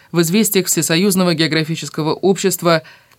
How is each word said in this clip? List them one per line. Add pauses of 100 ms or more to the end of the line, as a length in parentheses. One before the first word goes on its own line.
(100)
в
известиях
Всесоюзного
географического
общества, (360)